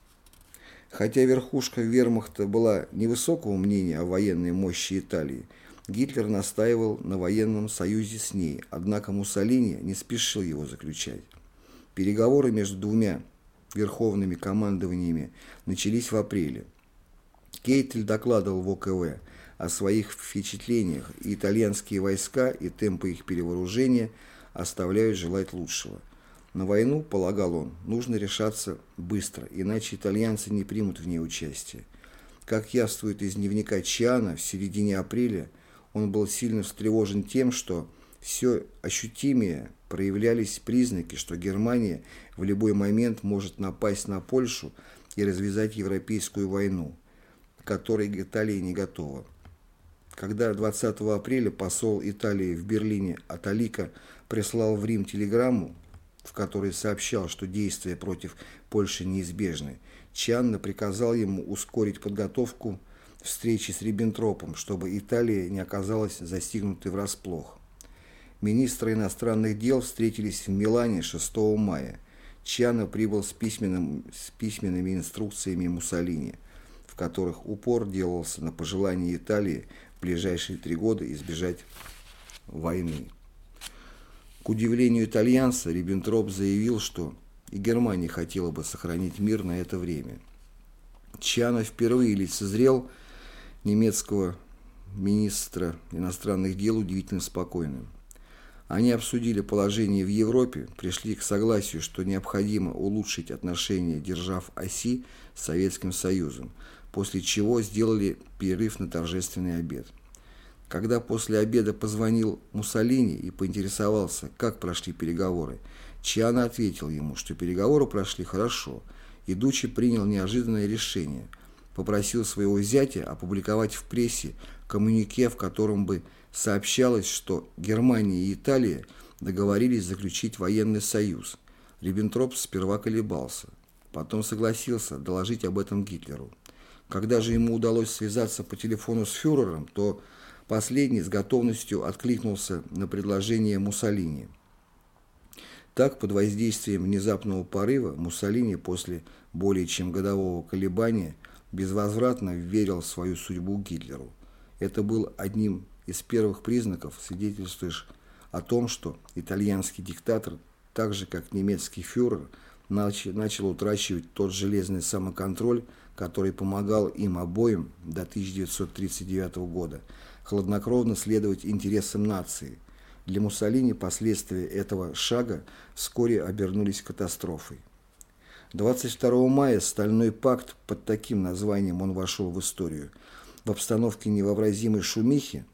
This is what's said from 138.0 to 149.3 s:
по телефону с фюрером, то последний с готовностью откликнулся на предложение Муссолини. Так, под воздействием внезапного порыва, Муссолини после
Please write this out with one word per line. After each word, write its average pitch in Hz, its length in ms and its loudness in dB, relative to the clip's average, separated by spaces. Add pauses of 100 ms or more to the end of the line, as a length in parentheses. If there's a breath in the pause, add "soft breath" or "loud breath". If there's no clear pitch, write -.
по - 120 -12
телефону 113 500 -2
с - 80 -4
фюрером, 101 540 2
то 101 340 0 (480 loud breath)
последний 117 500 2
с 82 80 -2
готовностью 107 800 0
откликнулся 101 880 -2
на 90 160 -4
предложение 101 720 2
Муссолини. 98 680 0 (1500 loud breath)
Так, 135 240 4
под 104 120 -2
воздействием 104 720 2
внезапного 98 600 0
порыва, 104 500 0
Муссолини 101 640 0
после 90 480 -6 (280 loud breath)